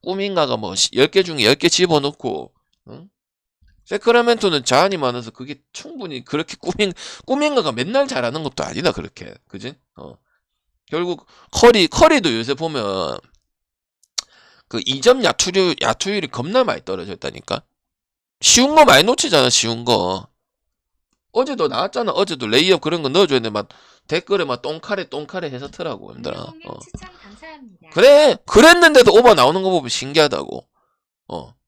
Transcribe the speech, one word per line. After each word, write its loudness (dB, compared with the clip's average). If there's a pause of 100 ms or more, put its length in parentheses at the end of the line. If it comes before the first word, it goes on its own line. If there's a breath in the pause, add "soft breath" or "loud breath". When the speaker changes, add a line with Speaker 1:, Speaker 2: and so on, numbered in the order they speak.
Speaker 1:
꾸민가가 -4
뭐, -10
시-, -2
열 2
개 0
중에 -4
열 4
개 0
집어넣고, -2 (360)
응? -20 (760)
세크라멘토는 0
자한이 2
많아서 -4
그게 -18 (120)
충분히 -14
그렇게 -8
꾸민-, -6 (320 loud breath)
꾸민가가 -2
맨날 -2
잘하는 -6
것도 -8
아니다, -4
그렇게. -14 (160)
그지? -16 (220)
어. -20 (680)
결국 -8 (240 soft breath)
커리, 4
커리도 2
요새 -4
보면 -6 (1500 soft breath)
그 -8
이 -8
점 2
야투율, -2
야투율이 -4
겁나 -4
많이 -6
떨어졌다니까? -10 (800)
쉬운 2
거 10
많이 6
놓치잖아, 0
쉬운 -2
거. -2 (1040)
어제도 -2
나왔잖아. -4
어제도 -4
레이업 2
그런 -6
거 -4
넣어줘야 2
돼. -6
막 -6 (400 soft breath)
댓글에 -4
막 -8
똥카레, -10
똥카레 -10
해서 -14
트라고, -14
얘들아. -10
Speaker 2:
김동민 -18
Speaker 1:
어. -16
Speaker 2:
추천 -20
감사합니다. -20
Speaker 1:
그래! 6
그랬는데도 8
오버 8
나오는 4
거 -2
보면 -2
신기하다고. -4 (600)
어. -14 (140)